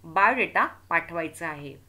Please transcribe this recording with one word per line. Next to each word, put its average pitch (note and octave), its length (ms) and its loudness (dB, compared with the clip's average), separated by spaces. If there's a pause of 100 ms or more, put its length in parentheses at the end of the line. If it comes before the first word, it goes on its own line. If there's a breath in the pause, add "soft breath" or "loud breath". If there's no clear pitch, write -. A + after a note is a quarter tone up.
बायोडेटा G3 600 2
पाठवायचा E3 800 -4
आहे. C#3+ 260 -12 (140)